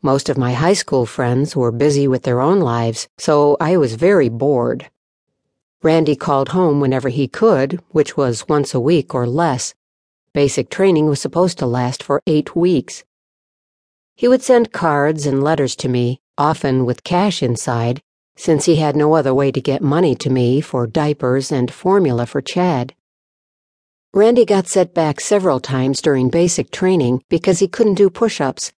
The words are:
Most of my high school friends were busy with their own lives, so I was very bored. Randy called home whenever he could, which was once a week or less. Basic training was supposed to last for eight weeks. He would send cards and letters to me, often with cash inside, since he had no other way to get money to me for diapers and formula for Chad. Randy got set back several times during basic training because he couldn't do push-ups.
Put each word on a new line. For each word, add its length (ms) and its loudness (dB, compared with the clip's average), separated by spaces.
Most 300 0
of 80 -2
my 160 -2
high 180 0
school 320 0
friends 500 -2
were 160 0
busy 380 0
with 140 -2
their 180 -2
own 200 2
lives, 480 -2
so 420 2
I 160 0
was 160 2
very 380 2
bored. 580 -2
Randy 340 2
called 320 -2
home 320 2
whenever 300 0
he 180 -2
could, 640 0
which 260 0
was 320 -2
once 240 0
a 80 -2
week 340 0
or 120 -2
less. 480 -2
Basic 380 -2
training 380 2
was 120 -2
supposed 380 -2
to 80 -4
last 360 -4
for 240 -2
eight 300 -2
weeks. 480 -2
He 120 0
would 140 2
send 280 2
cards 560 0
and 160 0
letters 320 0
to 140 -8
me, 320 -2
often 480 0
with 160 -4
cash 400 -2
inside, 580 -2
since 280 0
he 120 2
had 180 0
no 220 2
other 180 2
way 160 2
to 100 -2
get 220 -2
money 320 2
to 160 -4
me 300 2
for 260 -4
diapers 640 -2
and 180 -2
formula 560 0
for 160 -6
Chad. 540 -2
Randy 320 4
got 240 0
set 260 0
back 260 0
several 380 0
times 420 -2
during 280 2
basic 420 -2
training 580 0
because 300 0
he 80 0
couldn't 280 0
do 140 4
push-ups. 720 -4